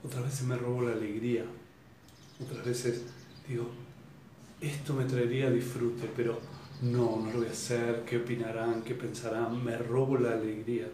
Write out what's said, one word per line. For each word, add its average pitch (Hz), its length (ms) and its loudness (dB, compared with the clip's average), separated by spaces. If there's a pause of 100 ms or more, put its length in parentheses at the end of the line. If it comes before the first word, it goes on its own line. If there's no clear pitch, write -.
Otras 127 200 -4
veces 135 240 -2
me 127 80 2
robo 120 260 2
la 120 120 2
alegría. 110 520 2 (960)
Otras - 240 -6
veces 120 380 2 (440)
digo, 120 220 -2 (880)
"Esto 147 340 -2
me 131 120 2
traería 127 460 4
disfrute, - 640 0
pero 117 240 0 (420)
no, 120 360 4
no 110 140 0
lo 120 80 0
voy 113 80 2
a - 40 -4
hacer, 117 540 0
¿qué 120 120 0
opinarán, 113 640 0
qué 120 140 -2
pensarán?". 117 680 -2
Me 120 140 0
robo 131 400 4
la 120 140 4
alegría 110 640 0